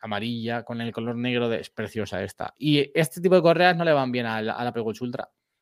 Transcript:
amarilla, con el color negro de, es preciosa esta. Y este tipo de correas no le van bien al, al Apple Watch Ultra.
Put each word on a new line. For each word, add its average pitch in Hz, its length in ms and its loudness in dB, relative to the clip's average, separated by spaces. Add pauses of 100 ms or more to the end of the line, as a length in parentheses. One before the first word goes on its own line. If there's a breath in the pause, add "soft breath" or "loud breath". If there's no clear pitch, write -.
amarilla, 113 600 -4
con 117 180 -8
el 117 100 -6
color 117 240 -4
negro 120 320 0
de, 113 140 -2
es - 80 -14
preciosa 101 540 -6
esta. - 340 -10
Y 143 380 2
este 160 260 0
tipo 185 140 6
de 180 80 6
correas 170 340 6
no 170 80 0
le 156 80 6
van 131 180 2
bien 120 140 0
al, 110 240 -2
al 120 180 -4
Apple 117 140 -4
Watch 110 200 -4
Ultra. 123 280 -8 (320)